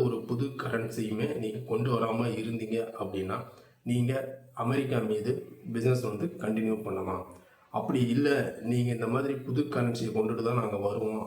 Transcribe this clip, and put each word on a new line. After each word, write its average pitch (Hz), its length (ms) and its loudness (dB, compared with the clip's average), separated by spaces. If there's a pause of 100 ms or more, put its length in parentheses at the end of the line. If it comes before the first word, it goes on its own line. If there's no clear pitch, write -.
ஒரு 117 220 0
புது 120 200 0
கரன்சியுமே 117 920 -2
நீங்க 107 220 -2
கொண்டு 123 320 0
வராம 113 400 2 (120)
இருந்தீங்க 110 360 -2 (220)
அப்படின்னா, 98 380 -2 (440)
நீங்க 120 300 2 (420)
அமெரிக்கா 127 440 0
மீது 107 340 0 (400)
பிசினஸ் 123 300 4
வந்து 110 240 -2 (120)
கண்டினியூ 110 440 0
பண்ணலாம். 92 440 -4 (440)
அப்படி 123 380 2
இல்ல, 135 540 4
நீங்க 120 300 2
இந்த 113 140 -2
மாதிரி 135 280 0
புது 131 260 -2
கரன்சியை 120 520 0
கொண்டுட்டு 110 300 0
தான் 120 200 2
நாங்க 101 140 0
வருவோம் 107 500 0